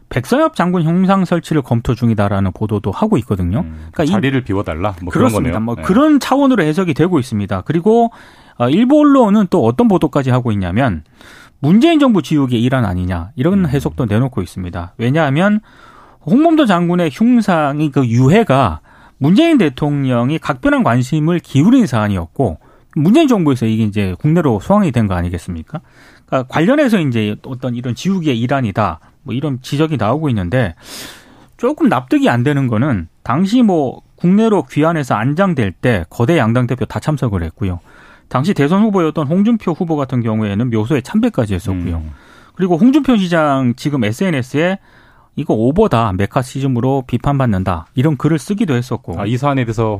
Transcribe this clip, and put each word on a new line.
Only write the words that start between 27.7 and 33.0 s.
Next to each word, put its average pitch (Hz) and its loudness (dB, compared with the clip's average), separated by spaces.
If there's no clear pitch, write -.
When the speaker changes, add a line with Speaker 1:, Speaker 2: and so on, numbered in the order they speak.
Speaker 1:
이런 120 -6
지우기의 160 -2
일환이다, 113 -2
뭐 110 -10
이런 135 -6
지적이 156 -2
나오고 131 -2
있는데 98 -2
조금 294 0
납득이 196 0
안 120 2
되는 139 0
거는 110 -2